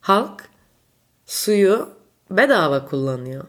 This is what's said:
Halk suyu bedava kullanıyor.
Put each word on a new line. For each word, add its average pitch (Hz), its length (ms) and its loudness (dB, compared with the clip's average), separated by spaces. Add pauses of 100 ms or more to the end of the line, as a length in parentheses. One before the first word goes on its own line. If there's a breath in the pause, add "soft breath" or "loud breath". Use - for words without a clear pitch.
Halk - 480 -2 (760)
suyu 202 640 0 (420)
bedava 185 560 2
kullanıyor. 135 640 -6